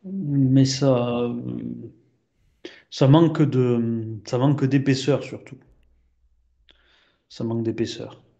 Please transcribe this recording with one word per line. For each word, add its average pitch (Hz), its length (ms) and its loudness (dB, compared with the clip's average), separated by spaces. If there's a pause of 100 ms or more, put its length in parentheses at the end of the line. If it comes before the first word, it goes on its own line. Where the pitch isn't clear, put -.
mais 139 600 2
ça, 120 680 0 (1600)
ça - 160 2
manque 160 360 6
de, 117 840 0
ça - 140 -6
manque 139 260 2
d'épaisseur 135 580 0
surtout. - 360 -16 (1700)
Ça - 160 -10
manque 113 180 -4
d'épaisseur. 113 580 -6 (200)